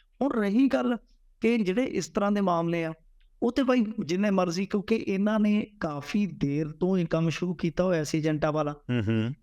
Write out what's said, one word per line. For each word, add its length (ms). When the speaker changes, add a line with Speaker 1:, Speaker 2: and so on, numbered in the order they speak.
Speaker 1:
ਹੁਣ 100
ਰਹੀ 340
ਗੱਲ 300
ਕਿ 180
ਜਿਹੜੇ 260
ਇਸ 240
ਤਰ੍ਹਾਂ 240
ਦੇ 80
ਮਾਮਲੇ 440
ਆ, 80
ਉਹ 100
ਤੇ 100
ਭਾਈ 220
ਜਿੰਨੇ 260
ਮਰਜ਼ੀ, 360
ਕਿਉਂਕਿ 300
ਇਹਨਾਂ 440
ਨੇ 260
ਕਾਫੀ 460
ਦੇਰ 420
ਤੋਂ 300
ਇਹ 80
ਕੰਮ 220
ਸ਼ੁਰੂ 260
ਕੀਤਾ 300
ਹੋਇਆ 200
ਸੀ 140
ਏਜੰਟਾਂ 340
ਵਾਲਾ। 200
Speaker 2:
ਹੂੰ, 360
ਹੂੰ। 240